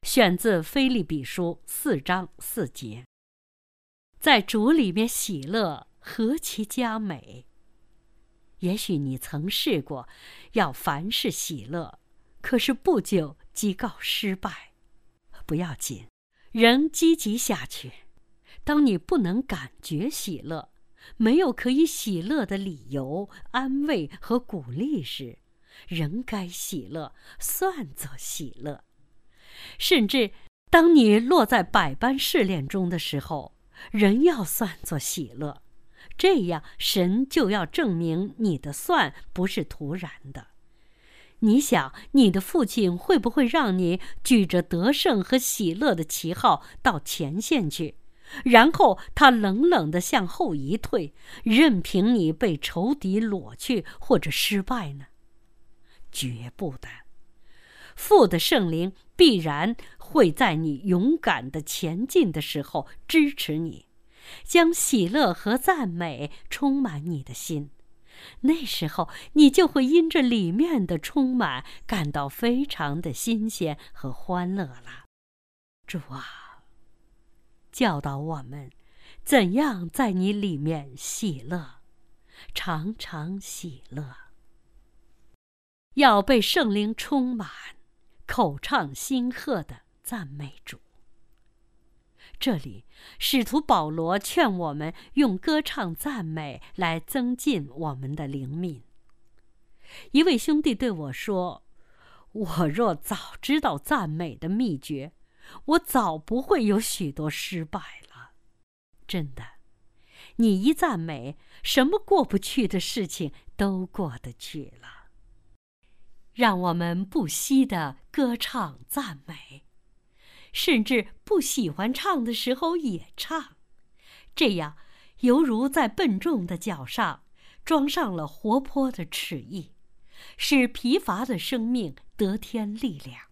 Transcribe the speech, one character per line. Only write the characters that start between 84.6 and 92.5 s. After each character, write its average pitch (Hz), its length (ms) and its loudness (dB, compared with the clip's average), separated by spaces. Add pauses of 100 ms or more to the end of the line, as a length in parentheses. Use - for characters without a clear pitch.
要 247 260 6
被 226 200 4
圣 226 340 2
灵 208 180 0
充 254 440 -2
满， 196 120 -8 (800)
口 156 320 0
唱 175 360 -2
心 247 380 -2
和 214 300 -4
地 - 200 -16 (200)
赞 202 240 -10
美 139 280 -14 (100)
主。 - 160 -16 (1600)
这 233 160 0